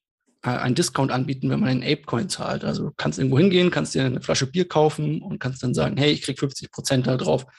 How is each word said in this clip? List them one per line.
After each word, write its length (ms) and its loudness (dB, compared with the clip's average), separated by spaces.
äh, 80 -2
einen 240 0
Discount 360 0
anbieten, 380 -2
wenn 120 0
man 220 2
in 0 -
Apecoin 460 -2
zahlt. 360 -6
Also 240 -2
du 80 -10
kannst 220 -4
irgendwo 200 2
hingehen, 320 6
kannst 240 -2
dir 100 2
eine 160 -2
Flasche 260 0
Bier 220 -2
kaufen 540 2
und 160 -8
kannst 240 -6
dann 120 0
sagen, 220 0
hey, 140 4
ich 120 0
krieg 160 -6
fünfzig 320 -4
Prozent 360 0
da 100 2
drauf, 300 0